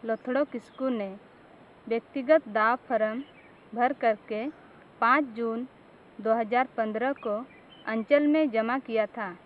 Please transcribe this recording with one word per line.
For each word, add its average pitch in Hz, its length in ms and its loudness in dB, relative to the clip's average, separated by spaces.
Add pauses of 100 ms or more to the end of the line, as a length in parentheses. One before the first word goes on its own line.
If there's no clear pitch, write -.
लोथड़ो 247 400 -2
किस्कू 262 440 -6
ने 214 200 -4 (760)
व्यक्तिगत 254 600 0
दाव 220 280 2 (120)
फॉर्म 220 340 0 (520)
भर 247 180 2
करके 226 560 -2 (520)
पाँच 262 240 4
जून 233 420 -6 (540)
दो 220 140 2
हज़ार 240 420 0
पन्द्रह 220 360 -2
को 214 240 -4 (500)
अंचल 226 400 2
में 302 240 4
जमा 226 280 0
किया 220 280 -2
था 202 240 -8 (160)